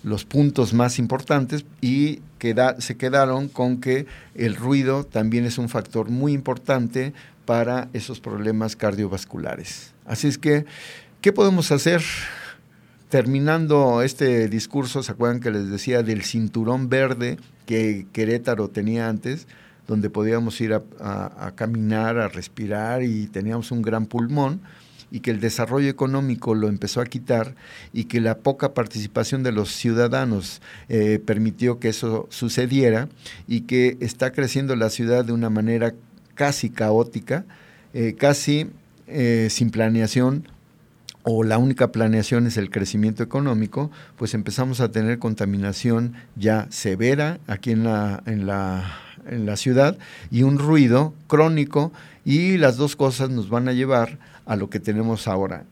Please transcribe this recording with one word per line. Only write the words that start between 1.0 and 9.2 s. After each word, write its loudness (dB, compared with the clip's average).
y 0
queda-, 2
se -8
quedaron 2
con -2
que 0
el -2
ruido 2
también 0
es -4
un -4
factor -4
muy 0
importante -2
para 0
esos -8
problemas -4
cardiovasculares. -6